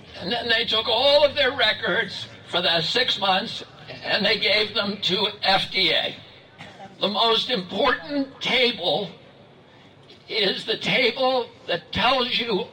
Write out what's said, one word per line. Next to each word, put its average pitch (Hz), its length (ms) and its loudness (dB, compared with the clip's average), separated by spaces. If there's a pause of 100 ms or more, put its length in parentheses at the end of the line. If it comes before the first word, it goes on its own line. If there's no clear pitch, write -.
(180)
And 180 140 -6
then 240 160 -2
they 233 160 2
took 220 240 0
all 285 360 6
of 269 100 4
their 277 180 2
records 220 760 0 (220)
for 175 140 0
that 170 220 2
six - 340 0
months 196 460 0 (380)
and 180 220 0
they 214 140 2
gave 208 340 2
them 196 300 -2
to 190 260 0 (140)
F - 280 2
D 180 220 2
A. - 240 -2 (840)
The 180 80 2
most 220 420 2
important 254 920 -2
table 196 680 0 (1160)
is 202 360 -2
the 220 140 -2
table 247 720 0 (160)
that - 260 -4
tells 247 460 2
you 233 340 -2